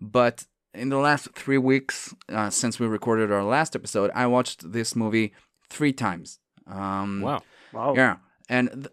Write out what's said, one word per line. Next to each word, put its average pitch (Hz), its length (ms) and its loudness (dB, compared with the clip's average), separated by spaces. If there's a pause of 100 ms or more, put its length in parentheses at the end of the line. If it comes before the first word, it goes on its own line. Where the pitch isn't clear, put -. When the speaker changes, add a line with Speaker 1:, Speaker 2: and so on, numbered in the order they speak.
Speaker 1:
But 120 460 2 (260)
in 120 160 -6
the 135 100 0
last 143 340 0
three 135 260 0
weeks, 131 560 0 (140)
uh, 104 220 -2
since 117 300 -2
we 120 60 0
recorded 110 440 0
our 101 140 2
last 135 320 0
episode, 101 380 0
I 123 120 2
watched 120 460 0
this 113 240 -4
movie 110 360 2 (380)
three 147 220 0
times. - 480 -4 (260)
Um, 98 540 -4
Speaker 2:
Wow. 117 220 -4 (300)
Speaker 3:
Wow. 120 240 -2
Speaker 1:
Yeah. 123 200 4 (320)
And 123 220 0
th-, 135 220 -14